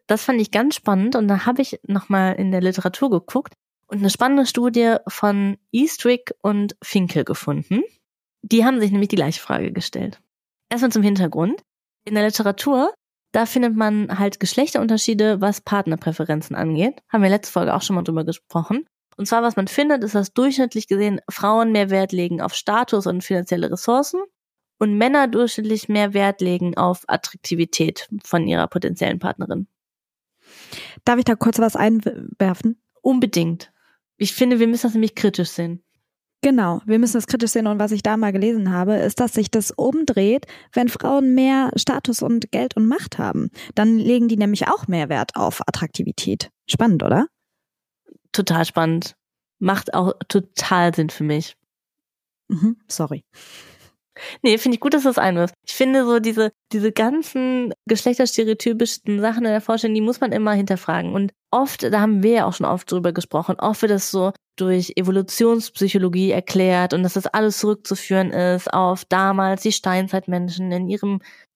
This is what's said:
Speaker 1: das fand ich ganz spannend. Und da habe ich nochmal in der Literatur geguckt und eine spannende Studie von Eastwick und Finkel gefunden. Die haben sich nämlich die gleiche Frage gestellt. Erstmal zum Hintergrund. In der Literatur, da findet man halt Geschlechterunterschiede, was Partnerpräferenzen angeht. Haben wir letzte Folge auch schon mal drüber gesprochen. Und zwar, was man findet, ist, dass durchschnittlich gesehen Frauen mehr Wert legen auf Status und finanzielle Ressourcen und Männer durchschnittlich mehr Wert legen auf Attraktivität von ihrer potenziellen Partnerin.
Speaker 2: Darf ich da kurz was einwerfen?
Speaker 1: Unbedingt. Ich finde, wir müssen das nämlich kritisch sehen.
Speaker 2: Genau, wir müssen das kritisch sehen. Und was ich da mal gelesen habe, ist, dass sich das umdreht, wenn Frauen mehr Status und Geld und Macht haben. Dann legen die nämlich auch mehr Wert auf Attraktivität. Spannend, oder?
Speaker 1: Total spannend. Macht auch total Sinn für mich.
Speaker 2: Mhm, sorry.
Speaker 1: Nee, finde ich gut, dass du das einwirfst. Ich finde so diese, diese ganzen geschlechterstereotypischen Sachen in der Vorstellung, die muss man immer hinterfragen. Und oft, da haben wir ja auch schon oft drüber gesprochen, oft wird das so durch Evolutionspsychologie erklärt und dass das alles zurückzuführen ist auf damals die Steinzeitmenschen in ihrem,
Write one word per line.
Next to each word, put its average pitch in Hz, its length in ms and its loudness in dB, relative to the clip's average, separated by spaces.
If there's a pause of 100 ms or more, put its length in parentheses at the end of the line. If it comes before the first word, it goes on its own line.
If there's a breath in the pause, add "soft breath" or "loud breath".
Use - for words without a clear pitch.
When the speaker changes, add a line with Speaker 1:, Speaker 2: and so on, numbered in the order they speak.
Speaker 1:
das 214 160 0
fand 247 160 0
ich 214 120 -2
ganz 254 240 0
spannend. 202 400 0
Und 214 120 2
da 202 180 2
habe 254 160 0
ich - 260 -4
nochmal 190 480 0
in 190 160 -2
der 185 100 0
Literatur 185 480 -2
geguckt 220 440 -2 (340)
und 202 120 -6
eine 196 100 2
spannende 269 360 2
Studie 233 500 2 (120)
von 202 500 -2 (140)
Eastwick 247 680 0
und 208 400 -2
Finkel 180 420 -2
gefunden. 160 600 -4 (600)
Die 226 200 4
haben 254 160 2
sich 208 120 2
nämlich 202 180 2
die 202 80 0
gleiche 160 240 -2
Frage - 300 -4
gestellt. - 500 -8 (480)
Erstmal 240 220 0
zum 214 120 2
Hintergrund. 190 580 0 (420)
In 208 120 -6
der 208 100 2
Literatur, 226 680 0 (400)
da 226 140 2
findet 233 300 0
man 214 420 0
halt 202 220 0
Geschlechterunterschiede, 220 1000 0
was 202 220 0
Partnerpräferenzen 160 920 -4
angeht. 160 520 -2
Haben 214 140 0
wir 190 80 4
letzte 202 220 0
Folge 175 240 0
auch - 80 -4
schon 196 120 -2
mal 175 60 0
drüber 165 220 -4
gesprochen. 170 640 -4 (300)
Und 202 100 -6
zwar, 233 160 2
was 233 120 0
man 190 120 -2
findet, 285 360 0
ist, 208 120 -4
dass 196 180 -2
durchschnittlich 254 540 0
gesehen 202 420 0
Frauen 220 420 2
mehr 202 200 2
Wert 190 200 2
legen 175 300 -2
auf - 140 -6
Status 214 500 0
und 180 180 -2
finanzielle 175 460 -2
Ressourcen 277 520 0 (580)
und 208 180 2
Männer 269 300 4
durchschnittlich 220 640 -2
mehr 208 260 2
Wert 202 260 2
legen 180 340 0
auf 180 320 0
Attraktivität - 1000 -4 (140)
von 165 240 0
ihrer 82 200 0
potenziellen 180 520 -4
Partnerin. 196 480 -6 (1400 loud breath)
Speaker 2:
Darf 240 140 4
ich 247 60 2
da 226 100 4
kurz - 240 0
was 220 160 2
einwerfen? 214 1040 0 (200)
Speaker 1:
Unbedingt. 180 720 0 (460)
Ich 202 160 -2
finde, 247 260 2
wir 226 80 6
müssen 233 200 0
das 220 60 0
nämlich 220 200 2
kritisch 185 360 0
sehen. 170 340 -8 (600)
Speaker 2:
Genau, 226 440 2
wir 220 100 4
müssen 240 200 2
das 220 100 -2
kritisch 233 240 0
sehen. 220 160 0
Und 208 100 0
was 208 140 0
ich 208 100 -2
da 214 160 0
mal 214 140 2
gelesen 196 400 0
habe, 185 240 2
ist, - 240 -2
dass 247 140 0
sich 214 180 -2
das 214 180 0
umdreht, 254 800 0 (260 loud breath)
wenn 247 160 2
Frauen 269 460 2
mehr 262 400 4
Status 247 480 -2
und 233 280 -2
Geld 247 240 -4
und 220 120 4
Macht - 320 -2
haben. - 320 -4 (240 loud breath)
Dann 220 240 4
legen 233 280 4
die 220 100 2
nämlich 208 300 0
auch 381 200 -2
mehr 165 220 -2
Wert 139 260 -2
auf - 320 -2
Attraktivität. - 840 -4 (180)
Spannend, 220 360 2
oder? 202 240 2 (1040)
Speaker 1:
Total 165 340 2
spannend. 165 500 -2 (440)
Macht 190 340 -2
auch 185 200 2 (160)
total 180 680 0
Sinn 160 160 0
für - 140 -4
mich. 151 320 -4 (920)
Speaker 2:
Mhm, 214 300 0 (100)
sorry. 147 360 -6 (1160 loud breath)
Speaker 1:
Nee, 226 160 4
finde 240 180 0
ich 226 60 -6
gut, 285 120 2
dass 285 100 2
du 269 60 4
das 240 80 0
einwirfst. 175 380 0 (100)
Ich - 80 -12
finde 262 320 2
so 240 140 2
diese, 220 320 0 (200)
diese 214 200 0
ganzen 254 840 -2 (140)
geschlechterstereotypischen 226 1300 0
Sachen 226 260 0
in 220 60 2
der 214 100 0
Vorstellung, 226 340 0
die 214 60 2
muss 233 200 0
man 233 100 -2
immer 214 220 0
hinterfragen. 180 600 -2
Und 196 200 -2 (160)
oft, 262 340 -2
da 214 160 2
haben 208 240 2
wir 220 80 6
ja 226 140 4
auch 185 80 -2
schon - 120 -4
oft - 260 -2
drüber 180 220 0
gesprochen, 170 460 -4
oft 208 220 -2
wird 214 100 2
das 196 200 -2
so 190 200 0 (260)
durch 185 380 0
Evolutionspsychologie 190 1400 0
erklärt 185 600 2
und 180 100 0
dass 180 100 -2
das 190 120 -4
alles 214 340 0
zurückzuführen 196 720 0
ist 180 400 0
auf 185 340 0
damals 190 580 0
die 220 80 0
Steinzeitmenschen 185 1000 -2
in 180 160 -4
ihrem, 202 340 -4 (340 loud breath)